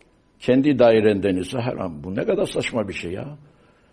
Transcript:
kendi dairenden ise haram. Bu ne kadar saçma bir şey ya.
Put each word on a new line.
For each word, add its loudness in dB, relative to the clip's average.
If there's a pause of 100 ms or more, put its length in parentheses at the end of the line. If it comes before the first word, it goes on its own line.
(380)
kendi 2
dairenden 4
ise -6
haram. -6
Bu -8
ne -2
kadar 0
saçma -4
bir -10
şey -10
ya. -12 (560)